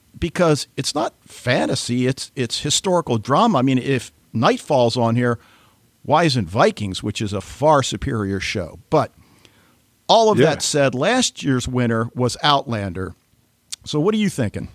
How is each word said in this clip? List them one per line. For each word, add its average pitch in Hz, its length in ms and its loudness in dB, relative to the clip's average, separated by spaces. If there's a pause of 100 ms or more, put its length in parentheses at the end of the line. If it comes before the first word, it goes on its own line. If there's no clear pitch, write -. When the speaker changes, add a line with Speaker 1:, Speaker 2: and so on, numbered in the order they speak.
(180)
Speaker 1:
because 165 480 0 (100)
it's - 180 -6
not 311 280 -4
fantasy, - 840 -2
it's, - 300 -4
it's 123 240 -4
historical 165 560 0
drama. 147 420 2
I 123 40 2
mean, 131 160 2
if 127 340 -2 (200)
Nightfall's 131 640 2
on 117 180 0
here, 120 220 0 (640)
why 156 220 2
isn't 120 220 0
Vikings, 104 560 0
which 113 200 -6
is 101 100 -4
a 101 80 -4
far 147 420 2
superior 107 560 -4
show? 90 400 -6 (120)
But 139 220 2 (960)
all 220 220 4
of 202 80 4
Speaker 2:
Yeah. 151 120 6
Speaker 1:
that 143 120 -4
said, 139 320 0
last 208 480 -2
year's 135 240 0
winner 120 480 -2
was 120 280 -2
Outlander. 101 720 -2 (680)
So - 140 -4
what 185 160 2
are 220 40 -2
you 208 100 0
thinking? 107 460 -4